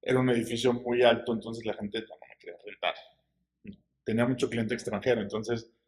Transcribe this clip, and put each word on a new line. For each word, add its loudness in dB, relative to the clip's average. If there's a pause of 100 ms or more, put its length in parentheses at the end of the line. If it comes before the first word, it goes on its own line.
era 2
un 2
edificio 2
muy 0
alto, 6
entonces -6
la -2
gente -6
ya -14
no -20
me -20
quería -16
rentar, -4 (720)
¿no? -16 (280)
Tenía 2
mucho 0
cliente -2
extranjero, 0
entonces -4 (160)